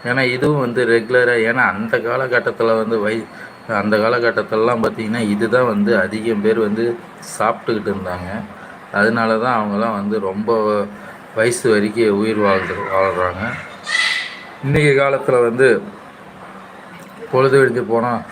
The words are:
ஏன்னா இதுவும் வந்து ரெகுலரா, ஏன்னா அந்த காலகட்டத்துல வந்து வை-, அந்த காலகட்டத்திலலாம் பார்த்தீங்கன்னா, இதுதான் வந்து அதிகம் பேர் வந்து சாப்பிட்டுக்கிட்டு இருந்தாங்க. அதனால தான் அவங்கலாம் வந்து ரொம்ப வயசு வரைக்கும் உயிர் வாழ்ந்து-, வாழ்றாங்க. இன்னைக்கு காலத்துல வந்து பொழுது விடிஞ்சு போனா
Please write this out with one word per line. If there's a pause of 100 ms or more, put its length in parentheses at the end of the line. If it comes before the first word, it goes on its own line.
ஏன்னா
இதுவும்
வந்து (120)
ரெகுலரா, (160)
ஏன்னா (100)
அந்த
காலகட்டத்துல
வந்து (100)
வை-, (440)
அந்த
காலகட்டத்திலலாம்
பார்த்தீங்கன்னா, (120)
இதுதான்
வந்து
அதிகம்
பேர்
வந்து (400)
சாப்பிட்டுக்கிட்டு
இருந்தாங்க. (600)
அதனால
தான்
அவங்கலாம்
வந்து
ரொம்ப (880)
வயசு
வரைக்கும்
உயிர்
வாழ்ந்து-, (140)
வாழ்றாங்க. (1200)
இன்னைக்கு (100)
காலத்துல
வந்து (1500)
பொழுது
விடிஞ்சு
போனா (200)